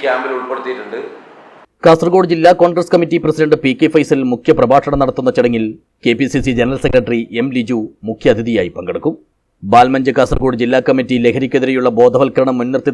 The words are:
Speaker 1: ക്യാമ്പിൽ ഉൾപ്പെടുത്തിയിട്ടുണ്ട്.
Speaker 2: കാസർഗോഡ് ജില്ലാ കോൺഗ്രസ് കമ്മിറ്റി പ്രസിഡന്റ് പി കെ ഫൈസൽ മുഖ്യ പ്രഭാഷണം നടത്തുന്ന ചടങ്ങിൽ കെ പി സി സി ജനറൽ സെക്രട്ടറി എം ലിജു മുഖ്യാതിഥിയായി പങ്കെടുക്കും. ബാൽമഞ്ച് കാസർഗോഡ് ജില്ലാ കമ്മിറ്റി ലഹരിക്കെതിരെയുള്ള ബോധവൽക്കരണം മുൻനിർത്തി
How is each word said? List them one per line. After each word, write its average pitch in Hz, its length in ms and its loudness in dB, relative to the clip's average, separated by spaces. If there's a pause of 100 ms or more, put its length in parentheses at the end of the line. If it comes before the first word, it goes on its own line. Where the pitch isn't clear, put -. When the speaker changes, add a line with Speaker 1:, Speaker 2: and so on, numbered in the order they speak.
Speaker 1:
ക്യാമ്പിൽ 131 380 -4
ഉൾപ്പെടുത്തിയിട്ടുണ്ട്. 120 600 -10 (880)
Speaker 2:
കാസർഗോഡ് 170 460 4
ജില്ലാ 170 280 4
കോൺഗ്രസ് 175 320 0
കമ്മിറ്റി 170 320 2
പ്രസിഡന്റ് 156 400 2
പി 135 160 2
കെ 160 140 4
ഫൈസൽ 143 360 2
മുഖ്യ 123 300 0
പ്രഭാഷണം 139 420 2
നടത്തുന്ന 127 360 0
ചടങ്ങിൽ 120 280 2 (380)
കെ 120 160 2
പി 139 120 0
സി 139 140 0
സി 131 140 0
ജനറൽ 127 260 -2
സെക്രട്ടറി 123 340 0 (220)
എം 131 140 -2
ലിജു 120 220 -2 (300)
മുഖ്യാതിഥിയായി 110 720 0
പങ്കെടുക്കും. 160 360 -4 (600)
ബാൽമഞ്ച് 131 440 2
കാസർഗോഡ് 127 440 -2
ജില്ലാ 127 260 0
കമ്മിറ്റി 131 280 0 (100)
ലഹരിക്കെതിരെയുള്ള 131 640 0 (100)
ബോധവൽക്കരണം 131 600 2
മുൻനിർത്തി 131 340 -2